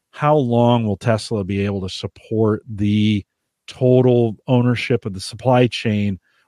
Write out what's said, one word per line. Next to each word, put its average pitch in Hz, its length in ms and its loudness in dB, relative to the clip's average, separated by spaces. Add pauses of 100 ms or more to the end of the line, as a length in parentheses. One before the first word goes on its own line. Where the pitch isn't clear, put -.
(120)
how 151 240 0
long 120 500 2
will 101 120 -4
Tesla 107 460 -2
be 98 220 -4
able 101 160 -4
to 92 80 -8
support 107 760 -4
the 104 580 0 (420)
total 123 680 2 (120)
ownership 123 580 0
of 101 80 -8
the 95 60 -12
supply 123 480 0
chain 104 520 -4 (280)